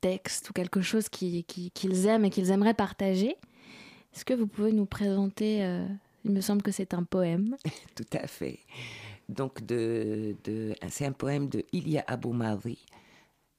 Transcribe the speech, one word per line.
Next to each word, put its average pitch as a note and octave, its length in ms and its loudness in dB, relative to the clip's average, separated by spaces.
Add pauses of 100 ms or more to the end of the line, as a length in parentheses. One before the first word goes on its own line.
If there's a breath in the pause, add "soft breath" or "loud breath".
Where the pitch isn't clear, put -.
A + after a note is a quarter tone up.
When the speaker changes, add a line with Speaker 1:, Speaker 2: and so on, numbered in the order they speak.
Speaker 1:
texte - 500 -2
ou - 20 -10
quelque F#3 280 0
chose G#3+ 280 0
qui, F3 360 -2
qui, F3+ 260 -10
qu'ils F#3 360 2
aiment A3 180 6
et G3 60 4
qu'ils F#3 200 2
aimeraient G3+ 240 6
partager. G3+ 640 2 (760 loud breath)
Est-ce - 120 -16
que B3+ 100 0
vous A3+ 140 2
pouvez G#3 240 0
nous G#3 140 4
présenter, G3+ 760 0
euh, F3+ 220 -2 (380)
il G3+ 80 2
me G3 80 4
semble G3+ 220 2
que G3+ 100 0
c'est F#3+ 220 -6
un F3 100 0
poème. F#3 600 2
Speaker 2:
<laughs> - 300 -8
Tout A2+ 180 -10
à - 140 -4
fait. - 320 -8 (720 loud breath)
Donc A#2+ 360 -6
de, A2 720 0 (100)
de, A2 300 -4 (140)
c'est C#3+ 180 -4
un C#3 60 -2
poème C#3 360 -2
de A#2 240 -2
Ilya D3+ 360 0
Abou A#2+ 240 -4
Madi, A#2 520 -2 (760 soft breath)